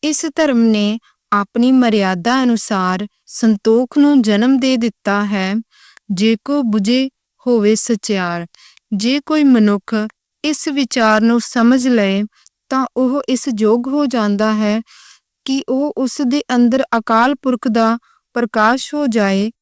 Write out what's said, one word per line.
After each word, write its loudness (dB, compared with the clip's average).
ਇਸ -2
ਧਰਮ 2
ਨੇ 0
ਆਪਣੀ 0
ਮਰਿਆਦਾ 2
ਅਨੁਸਾਰ -2
ਸੰਤੋਖ 0
ਨੂੰ 4
ਜਨਮ 2
ਦੇ 0
ਦਿੱਤਾ -2
ਹੈ। -4
"ਜੇ 0
ਕੋ -2
ਬੁਝੇ 0
ਹੋਵੇ 2
ਸਚਿਆਰ।" -4
ਜੇ -2
ਕੋਈ 0
ਮਨੁੱਖ 2
ਇਸ -4
ਵਿਚਾਰ 0
ਨੂੰ 2
ਸਮਝ 2
ਲਏ 0
ਤਾਂ -2
ਉਹ 0
ਇਸ -2
ਯੋਗ 2
ਹੋ 0
ਜਾਂਦਾ 0
ਹੈ -2
ਕਿ -2
ਉਹ -2
ਉਸ -4
ਦੇ -2
ਅੰਦਰ 2
ਅਕਾਲ 2
ਪੁਰਖ -4
ਦਾ 0
ਪ੍ਰਕਾਸ਼ 0
ਹੋ -2
ਜਾਏ 0